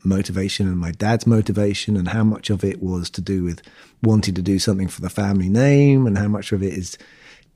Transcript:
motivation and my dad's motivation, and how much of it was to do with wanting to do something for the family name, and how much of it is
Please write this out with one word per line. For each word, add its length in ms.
motivation 640
and 100
my 140
dad's 340
motivation, 720
and 100
how 160
much 260
of 140
it 180
was 300
to 100
do 220
with 180
wanting 320
to 60
do 180
something 260
for 140
the 100
family 380
name, 580
and 100
how 120
much 240
of 100
it 120
is 220